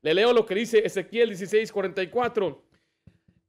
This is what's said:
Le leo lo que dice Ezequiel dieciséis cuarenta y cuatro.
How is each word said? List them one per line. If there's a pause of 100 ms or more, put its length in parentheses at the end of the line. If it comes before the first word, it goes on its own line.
Le
leo
lo
que
dice
Ezequiel
dieciséis
cuarenta
y
cuatro. (840)